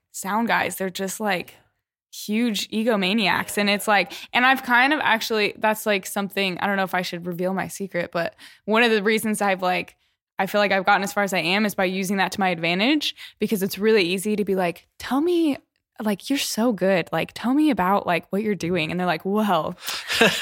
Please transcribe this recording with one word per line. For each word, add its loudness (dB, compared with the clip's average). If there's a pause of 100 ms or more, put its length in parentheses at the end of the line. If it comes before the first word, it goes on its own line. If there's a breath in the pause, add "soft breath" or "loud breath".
(120)
sound -4
guys, 0
they're -4
just -8
like, -4 (580)
huge -2
egomaniacs. 0
And 2
it's -2
like, 2 (200 loud breath)
and 2
I've 4
kind 4
of 0
actually, 0
that's, 0
like, 0
something, -2
I -2
don't 0
know 2
if -4
I 0
should -8
reveal -2
my -4
secret, -6
but -4 (300 loud breath)
one 4
of 4
the 2
reasons 0
I've, 0
like, -2 (420)
I 0
feel 0
like 2
I've 2
gotten 4
as -4
far 0
as 0
I 2
am 2
is -2
by 0
using -2
that 0
to -6
my 2
advantage, 0 (240 loud breath)
because -2
it's -4
really 4
easy -2
to 0
be 0
like, -2 (100)
Tell -2
me 2 (460)
like, -2
"You're 0
so 0
good. 2
Like, -2
tell -2
me 4
about, 2
like, 0
what -2
you're 0
doing." -2
And -4
they're 0
like, -2
"Well, 0 (640 loud breath)